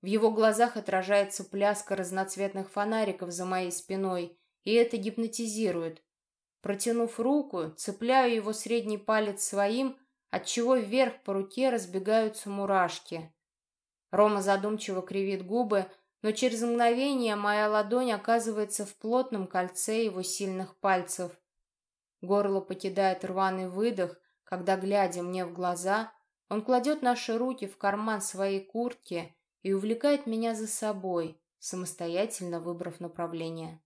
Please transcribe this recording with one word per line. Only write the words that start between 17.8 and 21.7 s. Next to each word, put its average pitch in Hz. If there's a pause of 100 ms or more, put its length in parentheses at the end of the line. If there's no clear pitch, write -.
оказывается 214
в 202
плотном 226
кольце 196
его 185
сильных 190
пальцев. 180 (880)